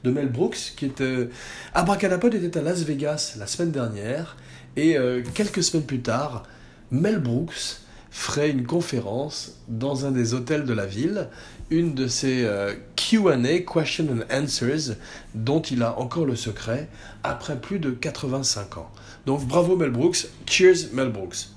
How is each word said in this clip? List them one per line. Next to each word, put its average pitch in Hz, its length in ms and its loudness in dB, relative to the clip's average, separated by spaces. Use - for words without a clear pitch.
de 127 80 4
Mel 139 200 0
Brooks, 160 460 -2
qui - 80 -4
était, 131 420 0
Abracadapod 196 640 4
était 170 240 0
à - 20 0
Las 170 220 0
Vegas 151 560 -2
la 101 80 -8
semaine 170 240 -2
dernière, 120 680 -4
et, 156 200 6
euh, 123 280 2
quelques 202 300 0
semaines 156 240 0
plus 131 140 -2
tard, 120 420 -2
Mel 190 260 4
Brooks 135 640 -2
ferait 147 400 0
une 127 160 0
conférence 135 920 -2
dans 131 380 -2
un 139 60 0
des 123 240 2
hôtels 139 300 0
de 123 80 0
la 104 120 0
ville, 143 440 -2
une 165 240 4
de 131 120 0
ces, 127 360 0
euh, 101 320 0
Q 214 340 4
and 131 160 6
A, 151 160 4
Question 160 500 0
and 131 320 0
Answers, 135 520 0
dont 135 300 2
il 123 180 0
a 117 160 2
encore 131 300 0
le 123 80 2
secret 117 540 -4
après 139 360 -4
plus 190 200 -4
de 147 100 0
quatre-vingt-cinq 127 880 -4
ans. 78 140 -14
Donc 139 220 0
bravo 170 280 6
Mel 165 140 2
Brooks, 139 380 2
cheers 175 480 6
Mel 131 160 0
Brooks. 98 480 -8